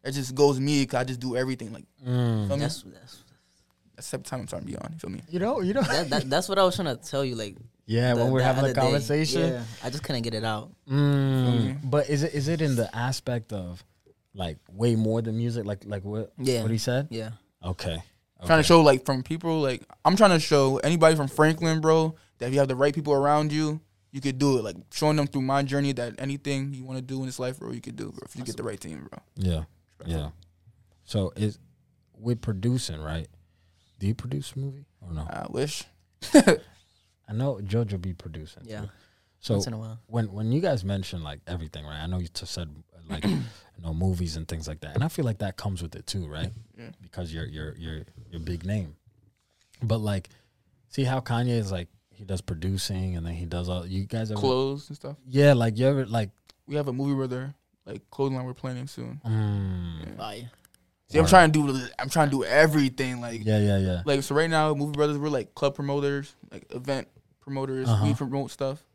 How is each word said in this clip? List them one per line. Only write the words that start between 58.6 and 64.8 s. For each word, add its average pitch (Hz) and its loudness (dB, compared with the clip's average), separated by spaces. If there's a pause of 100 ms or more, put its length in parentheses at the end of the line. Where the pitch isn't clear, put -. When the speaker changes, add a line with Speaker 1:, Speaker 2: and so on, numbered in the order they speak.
Speaker 1:
soon. 120 -12
Speaker 2:
Mm. 98 -2
Speaker 1:
Yeah. - -14
Speaker 3:
Fire. 110 -10 (580)
Speaker 1:
See, 151 4
I'm 165 8
Speaker 2:
Word. 156 4
Speaker 1:
trying 175 12
to 151 4
do, 131 -2 (120)
I'm 135 -4
trying 151 4
to - -
do 123 0
everything, 131 4
like 117 -8
Speaker 2:
Yeah, 107 4
yeah, 104 4
yeah. 90 2
Speaker 1:
like, 139 2
so - -4
right 160 4
now, 156 2
movie 147 -2